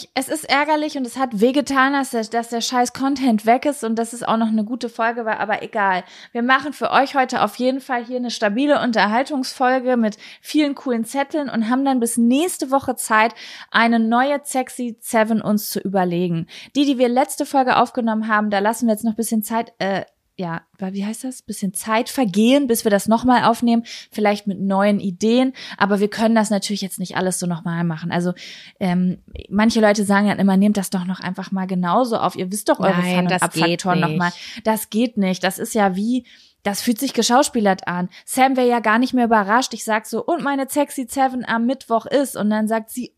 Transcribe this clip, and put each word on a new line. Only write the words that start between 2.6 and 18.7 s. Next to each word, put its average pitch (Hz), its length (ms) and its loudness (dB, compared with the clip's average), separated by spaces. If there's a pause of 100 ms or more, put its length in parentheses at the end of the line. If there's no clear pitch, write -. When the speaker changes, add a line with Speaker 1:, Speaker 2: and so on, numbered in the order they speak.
Speaker 2:
scheiß 247 320 0
Content 262 540 0
weg 254 180 4
ist 285 180 -2
und 226 140 -2
dass 226 160 -4
es 240 80 -12
auch 220 160 0
noch 226 120 0
eine 220 140 0
gute 240 260 -6
Folge 233 360 -4
war, 214 140 -2
aber 202 240 -2
egal. 196 400 0 (300)
Wir 233 100 -2
machen 269 280 2
für - 200 -4
euch 269 240 2
heute 254 260 0
auf 208 140 0
jeden 262 260 0
Fall 240 240 -6
hier 247 120 -6
eine 247 120 -4
stabile 233 540 0
Unterhaltungsfolge 254 1120 0
mit 214 200 0 (220)
vielen 294 360 0
coolen 233 280 -4
Zetteln 277 460 -4
und 220 200 -2
haben 262 140 0
dann 269 160 2
bis 233 180 0
nächste 269 520 2
Woche 269 260 0
Zeit, 220 380 2 (380)
eine 233 280 2
neue 247 440 2
Sexy 247 560 -6
Seven 220 420 0
uns 208 300 -2
zu - 80 -4
überlegen. 180 680 0 (300)
Die, 285 100 4
die 269 140 2
wir 247 100 4
letzte 277 380 0
Folge 254 300 2
aufgenommen 226 500 0
haben, 214 240 0
da 196 80 0
lassen 226 260 0